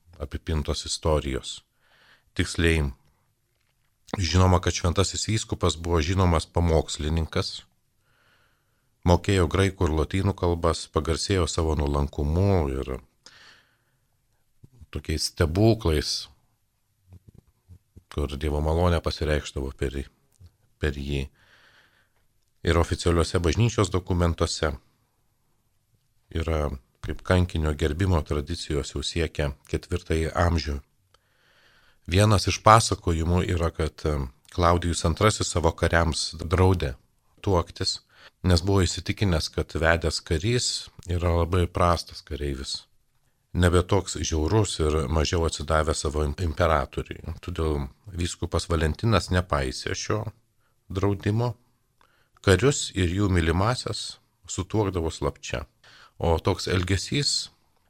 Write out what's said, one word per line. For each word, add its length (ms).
apipintos 680
istorijos. 800
Tiksliai, 540
žinoma, 440
kad 120
šventasis 540
vyskupas 500
buvo 240
žinomas 440
pamokslininkas, 1200
mokėjo 440
graikų 400
ir 100
lotynų 380
kalbas, 500
pagarsėjo 600
savo 280
nuolankumu 960
ir 220
tokiais 380
stebuklais, 840
kur 240
Dievo 240
malonė 400
pasireikšdavo 720
per, 240
per 160
jį. 280
Ir 160
oficialiuose 640
bažnyčios 480
dokumentuose 800
yra, 380
kaip 180
kankinio 540
gerbimo 480
tradicijos 720
jau 80
siekia 460
ketvirtąjį 640
amžių. 380
Vienas 400
iš 160
pasakojimų 840
yra, 240
kad, 340
e, 100
Klaudijus 520
antrasis 440
savo 220
kariams 640
draudė 560
tuoktis, 580
nes 180
buvo 240
įsitikinęs, 640
kad 240
vedęs 480
karys 460
yra 320
labai 280
prastas 540
kareivis. 600
Nebe 300
toks 340
žiaurus 640
ir 280
mažiau 380
atsidavęs 600
savo 180
im-, 140
imperatoriui. 1040
Todėl 460
vyskupas 600
Valentinas 600
nepaisė 640
šio 260
draudimo. 640
Karius 500
ir 160
jų 200
mylimasias 880
sutuokdavo 640
slapčia. 540
O 220
toks 280
elgesys 840